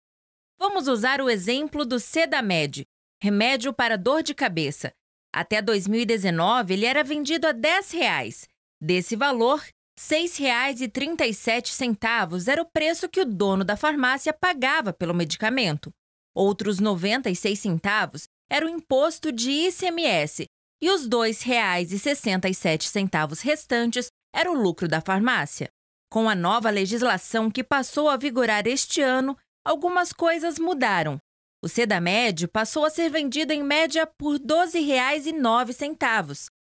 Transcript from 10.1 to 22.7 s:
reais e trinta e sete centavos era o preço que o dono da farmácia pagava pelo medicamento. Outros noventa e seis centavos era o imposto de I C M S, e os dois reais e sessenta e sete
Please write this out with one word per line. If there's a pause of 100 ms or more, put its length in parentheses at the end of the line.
reais
e
trinta
e
sete
centavos
era
o
preço
que
o
dono
da
farmácia
pagava
pelo
medicamento. (440)
Outros
noventa
e
seis
centavos (240)
era
o
imposto
de
I
C
M
S, (360)
e
os
dois
reais
e
sessenta
e
sete